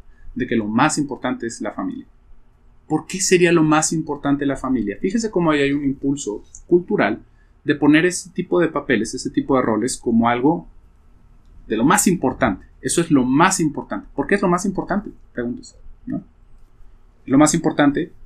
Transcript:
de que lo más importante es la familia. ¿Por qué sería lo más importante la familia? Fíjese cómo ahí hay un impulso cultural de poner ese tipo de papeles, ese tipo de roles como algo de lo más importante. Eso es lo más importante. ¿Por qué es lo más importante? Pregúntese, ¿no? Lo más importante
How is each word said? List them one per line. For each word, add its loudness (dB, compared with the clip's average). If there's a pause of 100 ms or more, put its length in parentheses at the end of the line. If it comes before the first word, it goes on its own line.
(360)
de -4
que 0
lo -2
más 2
importante -4
es -10
la -6
familia. -8 (840)
¿Por -2
qué -8
sería 4
lo 6
más 2
importante -2
la -2
familia? -2
Fíjese -2
cómo 2
ahí 2
hay 2
un -2
impulso -4 (240)
cultural 2 (420)
de 0
poner 4
ese -4
tipo -2
de 4
papeles, -2
ese -6
tipo 0
de 4
roles 0
como 2
algo 0 (1000)
de -2
lo 0
más 4
importante. 0 (160)
Eso -2
es 0
lo 4
más 2
importante. -4
¿Por -4
qué 2
es 0
lo 2
más 0
importante? -4 (220)
Pregúntese, -8 (320)
¿no? -6 (1000)
Lo 2
más 6
importante 0 (140)